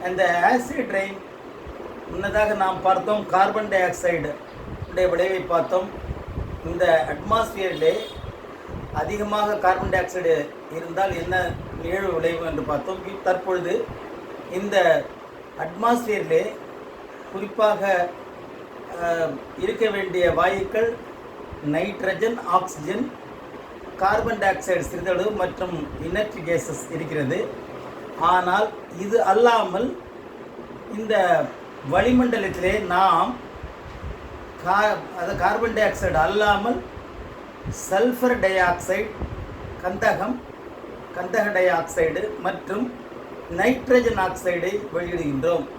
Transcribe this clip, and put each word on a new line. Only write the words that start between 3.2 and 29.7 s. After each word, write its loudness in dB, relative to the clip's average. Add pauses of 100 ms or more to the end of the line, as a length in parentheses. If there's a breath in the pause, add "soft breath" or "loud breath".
கார்பன் 4
டை 4
ஆக்சைடு 0 (600)
உடைய 4
விளைவை 2
பார்த்தோம். 0 (600)
இந்த 4
அட்மாஸ்பியரிலே 2 (1000)
அதிகமாக 0
கார்பன் 2
டை 2
ஆக்சைடு 0 (300)
இருந்தால் -2
என்ன 0 (320)
நிகழ்வு -2
விளைவு 0
என்று -2
பார்த்தோம். -2
இப்-, -10
தற்பொழுது 0 (680)
இந்த 4 (540)
அட்மாஸ்பியரிலே 2 (800)
குறிப்பாக, 2 (920)
அஹ், 0 (260)
இருக்க 2
வேண்டிய 2
வாயுக்கள் 2 (760)
நைட்ரஜன், 0
ஆக்சிஜன், 0 (840)
கார்பன் 2
டை 4
ஆக்சைடு 2
சிறிதளவு 0
மற்றும் -2 (180)
இனர்ட் -2 (120)
கேஸஸ் -2
இருக்கிறது. 0 (720)
ஆனால் 4 (320)
இது 2
அல்லாமல் 6 (1000)